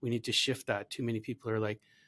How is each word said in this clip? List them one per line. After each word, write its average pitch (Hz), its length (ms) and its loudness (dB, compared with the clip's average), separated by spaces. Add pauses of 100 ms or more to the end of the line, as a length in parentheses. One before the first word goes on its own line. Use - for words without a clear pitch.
we 120 80 -2
need 117 160 0
to 113 80 -2
shift - 340 2
that. 101 240 0
Too - 120 -6
many 113 180 0
people 117 300 -6
are 110 100 2
like, 107 200 -2 (280)